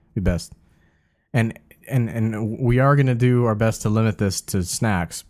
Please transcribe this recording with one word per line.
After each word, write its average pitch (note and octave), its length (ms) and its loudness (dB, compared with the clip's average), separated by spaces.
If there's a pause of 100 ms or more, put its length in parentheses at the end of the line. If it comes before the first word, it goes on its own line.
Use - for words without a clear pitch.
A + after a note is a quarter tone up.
(160)
the A2 60 -4
best. F2 320 -2 (800)
And, A2+ 260 -2 (300)
and, A#2+ 200 0
and A2 500 -4
we A#2+ 200 2
are C#3 160 4
gonna C3 200 2
do B2 300 2
our A2 100 2
best A2 280 0
to A2 60 0
limit A2 280 2
this G2 240 -2
to F#2+ 220 -2
snacks, F2+ 640 -4